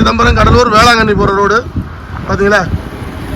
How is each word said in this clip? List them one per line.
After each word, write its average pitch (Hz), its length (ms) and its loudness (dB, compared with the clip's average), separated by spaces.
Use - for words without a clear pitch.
சிதம்பரம், 233 400 2
கடலூர், 233 380 4
வேளாங்கண்ணி 226 440 4
போற 196 100 0
ரோடு 202 180 2
பாத்தீங்களா, 196 360 0